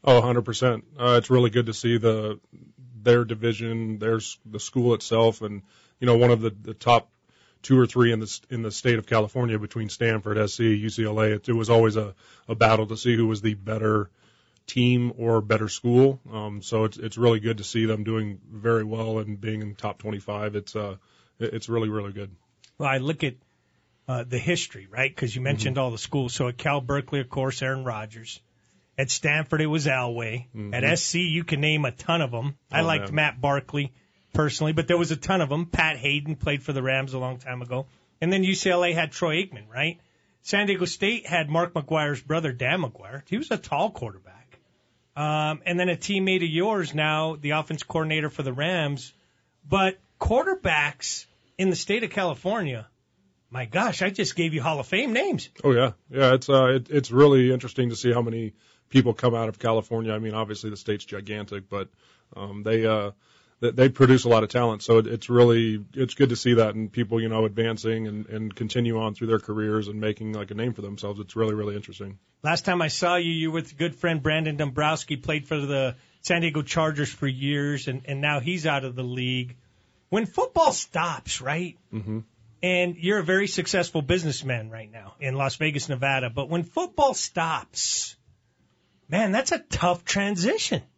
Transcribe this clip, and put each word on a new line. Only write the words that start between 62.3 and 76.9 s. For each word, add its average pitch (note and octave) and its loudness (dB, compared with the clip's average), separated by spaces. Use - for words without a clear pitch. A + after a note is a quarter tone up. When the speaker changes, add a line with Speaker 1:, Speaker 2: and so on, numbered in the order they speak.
Speaker 1:
um, G2+ -12
they, A2+ 2
uh, G#2+ 0
they, A#2+ 2
they B2+ 6
produce B2+ 6
a A#2+ 2
lot A2+ 6
of G#2+ -2
talent. A#2 0
So A2+ 6
it, A2 4
it's A2+ -8
really, A#2 4
it's C3 -4
good C#3 4
to A2+ -2
see A#2+ 2
that G#2+ 4
and A2 -6
people, A2+ -2
you A2+ -2
know, A2 0
advancing A2 -2
and, G#2+ -8
and A2 -8
continue A#2 -2
on A2 -2
through A#2 -6
their A2 4
careers G#2+ -2
and G#2+ -10
making, G#2+ -4
like, G#2 -8
a G#2 -10
name A#2 -4
for A2 -10
themselves. G2+ -10
It's F#2+ -12
really, A2 2
really G#2 -4
interesting. G2 -14
Speaker 2:
Last E3 0
time F3 0
I D#3 0
saw F3 0
you, E3+ 0
you D#3+ -2
were D#3+ -4
with D#3 -6
good D#3+ -2
friend E3 -2
Brandon D#3 0
Dombrowski, D3+ -2
played D3 -4
for D#3 -4
the C#3 -2
San E3+ 0
Diego D#3 -2
Chargers D3+ -2